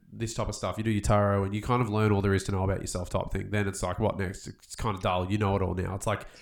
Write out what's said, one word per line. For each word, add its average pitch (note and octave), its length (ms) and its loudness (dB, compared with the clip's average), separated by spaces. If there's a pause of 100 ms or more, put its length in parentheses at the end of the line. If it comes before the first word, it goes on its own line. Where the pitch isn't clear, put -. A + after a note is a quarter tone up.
(120)
this A2 220 -6
type G#2+ 120 -2
of G#2+ 60 -4
stuff, F#2+ 240 -4
you A2 60 -4
do A2+ 80 2
your G#2 100 2
tarot, G2+ 420 4
and G2 120 -2
you G#2+ 80 -4
kind B2 180 4
of A2+ 80 0
learn G#2+ 220 4
all G2+ 100 4
there G2 140 4
is F#2+ 80 2
to - 80 -4
know F#2+ 120 0
about F#2+ 180 0
yourself - 280 -6
type - 220 -4
thing. G2 180 -4
Then G#2 180 0
it's F#2+ 140 -4
like, F2+ 180 -2
what F#2+ 200 0
next? F#2+ 260 -6
It's - 300 -16
kind G#2+ 200 -2
of F#2 60 -8
dull. F#2 300 2
You G#2+ 80 2
know G2+ 160 2
it F#2+ 80 0
all F#2 100 0
now. F#2 220 -2
It's G#2 100 -8
like G#2 220 -4 (140)